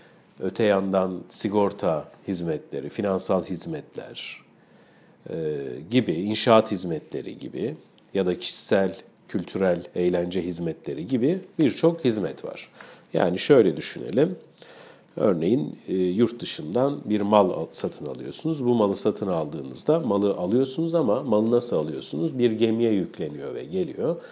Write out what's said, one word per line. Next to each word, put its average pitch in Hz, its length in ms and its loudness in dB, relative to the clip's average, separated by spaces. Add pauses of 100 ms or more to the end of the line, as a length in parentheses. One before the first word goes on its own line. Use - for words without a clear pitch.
(400)
öte 95 240 -2
yandan 95 640 2
sigorta 95 760 0 (220)
hizmetleri, 82 600 -4
finansal 95 540 0
hizmetler, - 1000 -10 (880)
e, - 60 -6 (540)
gibi, 117 240 2
inşaat 107 580 4
hizmetleri 85 640 -6
gibi 104 380 -6 (380)
ya 95 120 2
da 90 140 0
kişisel, - 560 2 (320)
kültürel 90 560 0 (120)
eğlence 90 460 0
hizmetleri 82 640 -6
gibi 135 320 2 (200)
birçok 160 460 2
hizmet 101 400 -2
var. - 240 -12 (440)
Yani 92 260 2
şöyle 110 380 6
düşünelim. 151 580 -2 (800)
Örneğin, 98 720 0
e, 90 80 -4
yurt 95 460 2
dışından 113 640 -2
bir 104 160 0
mal 101 280 6
al-, 80 220 -4
satın - 340 -6
alıyorsunuz. 131 600 -6
Bu 120 100 4
malı 101 200 4
satın 101 320 0
aldığınızda 80 720 0
malı 101 340 2
alıyorsunuz 131 640 0
ama 131 280 2
malı 110 280 2
nasıl 120 240 2
alıyorsunuz? 127 640 -4
Bir 120 120 4
gemiye 113 400 2
yükleniyor 76 640 -4
ve - 80 -8
geliyor. 165 520 -4 (160)